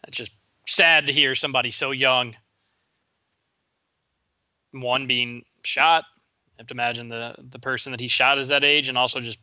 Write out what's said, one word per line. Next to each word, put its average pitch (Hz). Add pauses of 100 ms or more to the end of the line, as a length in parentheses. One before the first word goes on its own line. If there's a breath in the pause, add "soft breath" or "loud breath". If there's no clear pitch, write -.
It's -
just 113 (340)
sad 165
to 143
hear 135
somebody 127
so 135
young, 127 (2250)
one, 131
being 120 (180)
shot. 160 (520)
I 117
have 117
to 131
imagine 120
the, 117
the 131
person 131
that 123
he 123
shot 135
is 131
that 143
age, 147
and 127
also 123
just 117